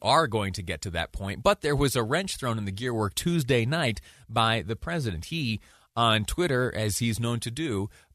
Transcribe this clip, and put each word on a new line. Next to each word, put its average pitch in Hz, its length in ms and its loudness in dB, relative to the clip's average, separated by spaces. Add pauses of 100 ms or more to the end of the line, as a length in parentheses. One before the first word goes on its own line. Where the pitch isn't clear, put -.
are 147 240 4
going 101 260 0
to 95 100 -8
get 82 200 -6
to 101 80 -6
that 82 220 -4
point. 98 300 -6
But 202 200 4
there 147 120 2
was 131 220 2
a 123 60 2
wrench 147 340 -2
thrown 120 220 -2
in 104 80 -2
the 98 60 -2
gearwork 110 420 -2
Tuesday 135 500 2
night 135 380 -2 (260)
by 113 320 2
the 110 160 -4
president. 120 500 -4
He, 131 360 -4 (320)
on 110 300 4
Twitter, 127 500 2
as 104 240 0
he's 113 220 0
known 117 180 0
to 117 120 -6
do, 117 400 -4 (240)